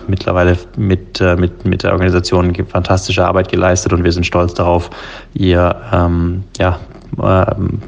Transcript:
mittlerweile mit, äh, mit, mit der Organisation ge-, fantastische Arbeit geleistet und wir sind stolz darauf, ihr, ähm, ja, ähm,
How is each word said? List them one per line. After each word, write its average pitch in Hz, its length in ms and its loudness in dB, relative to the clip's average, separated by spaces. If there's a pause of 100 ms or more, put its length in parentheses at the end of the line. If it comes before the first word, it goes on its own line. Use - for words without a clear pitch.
mittlerweile 90 500 2 (180)
mit, 95 440 -2
äh, 90 160 4
mit, 92 280 -2
mit 90 200 -2
der 92 80 2
Organisation 90 600 2
ge-, 90 140 -4
fantastische 92 580 0
Arbeit 92 260 0
geleistet 90 420 2
und 87 100 2
wir 87 80 2
sind 87 160 0
stolz 87 260 0
darauf, 87 380 0 (420)
ihr, 87 440 2 (160)
ähm, 87 500 0 (160)
ja, 90 220 0 (420)
ähm, 98 640 0